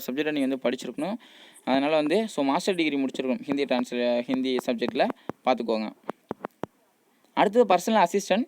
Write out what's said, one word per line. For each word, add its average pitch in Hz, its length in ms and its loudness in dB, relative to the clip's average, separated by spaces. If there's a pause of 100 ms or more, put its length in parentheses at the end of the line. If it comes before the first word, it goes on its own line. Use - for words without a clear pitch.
subject-ஆ 147 240 -2
நீங்க 143 180 0
வந்து 135 160 -2
படிச்சிருக்கணும். 135 520 -6 (480)
அதனால 139 300 2
வந்து, 160 340 2
so, 147 160 -2
மாஸ்டர் 165 300 0
டிகிரி 156 220 0
முடிச்சிருக்கணும் 131 460 -2
ஹிந்தி 139 220 -2
டிரான்ஸ்லே-, 123 560 0
ஹிந்தி 131 360 -2 (100)
சப்ஜெக்ட்ல 120 380 0 (400)
பார்த்துக்கோங்க. 117 440 0 (1400)
அடுத்தது 202 420 4
பர்சனல் 214 300 2
அசிஸ்டன்ட். 196 440 0